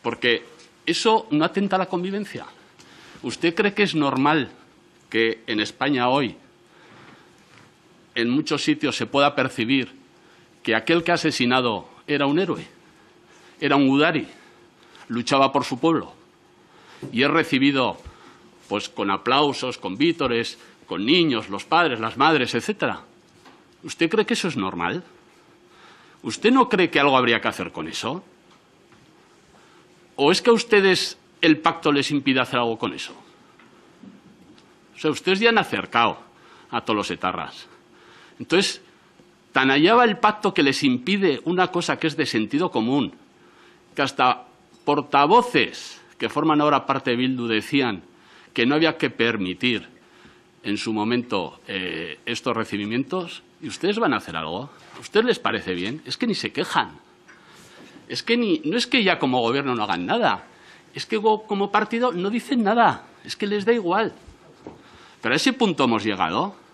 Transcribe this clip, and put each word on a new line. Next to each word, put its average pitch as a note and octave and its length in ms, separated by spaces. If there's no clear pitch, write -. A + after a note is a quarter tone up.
Porque A#2 440
eso A3 460
no D3+ 140
atenta F#3+ 320
a - 20
la F#3 80
convivencia. F#3 580
¿Usted E3 320
cree G3+ 180
que G3+ 120
es E3 100
normal C#3+ 560
que A2+ 380
en G#2+ 140
España B2+ 480
hoy, C3 260
en A#2 140
muchos D3 340
sitios, D3 320
se A#2+ 100
pueda C#3 300
percibir B2+ 560
que A2+ 100
aquel E3 300
que F3 80
ha - 20
asesinado B2 760
era C#3+ 180
un D3 140
héroe, E3+ 260
era C#3+ 160
un C#3 100
gudari, C#3+ 400
luchaba C3+ 460
por C#3 100
su B2+ 160
pueblo? D#3 340
Y A#2+ 120
es C#3+ 60
recibido, C#3 680
pues, G#2 200
con G2+ 220
aplausos, B2+ 680
con F#2+ 220
vítores, C3+ 600
con F2+ 180
niños, C3 460
los G2 160
padres, D#3+ 340
las A2+ 160
madres, C#3 380
etcétera. B2 480
¿Usted E3 240
cree G#3 160
que A3 80
eso G3+ 160
es C#3 80
normal? F#2+ 480
¿Usted - 280
no B3+ 200
cree F#3 180
que - 100
algo C#3 200
habría A#2+ 200
que A2+ 100
hacer F#2 220
con D#2+ 160
eso? B2+ 380
¿O C#3+ 160
es F#3 80
que - 80
a A#3 60
ustedes G3 640
el D#3+ 160
pacto D#3+ 340
les C#3+ 180
impide C3 300
hacer B2+ 180
algo A#2 200
con G#2 160
eso? - 200
O - 20
sea, D#3 120
ustedes F#3 280
ya A#3 120
han A3+ 80
acercado A2+ 600
a A#2 100
todos A2 160
los G2+ 140
etarras. F2 560
Entonces, - 400
tan C3+ 180
allá D3+ 240
va B3 100
el G#3+ 120
pacto G#3+ 380
que E3+ 80
les C#3 200
impide D3 600
una F3+ 240
cosa E3 300
que - 80
es D3 100
de C#3+ 80
sentido C3 460
común, A#2+ 420
que - 60
hasta C3 460
portavoces D3 1120
que A#2 100
forman D3+ 320
ahora D3 260
parte C3+ 240
de A#2+ 60
Bildu B2+ 300
decían A2+ 560
que A#2+ 120
no C#3 80
había D#3 220
que C3+ 140
permitir A2 760
en G#2 160
su A2+ 140
momento, A2 760
eh, E2+ 580
estos A#2+ 300
recibimientos, A#2 840
¿y D#3 80
ustedes G3 300
van F#3+ 160
a - 20
hacer F2+ 200
algo? E2+ 340
¿A - 40
ustedes A3 260
les A#3 120
parece G2+ 360
bien? G2+ 320
Es - 100
que B3 100
ni G#3+ 80
se - 180
quejan. A2+ 460
Es - 140
que A#3 140
ni, A3 280
no D#3+ 120
es A#3+ 100
que B3 180
ya F3+ 140
como B2+ 240
gobierno B2+ 320
no A2 100
hagan F2+ 220
nada, D#3 380
es - 120
que A3 120
go-, G#3+ 280
como G3 240
partido A#3 420
no F3+ 180
dicen A#3 340
nada, G3+ 400
es - 140
que G#3 100
les G3+ 180
da A3+ 80
igual. G3+ 420
Pero A#2 140
a - 20
ese A#3+ 160
punto G3 320
hemos A2+ 180
llegado. G2+ 540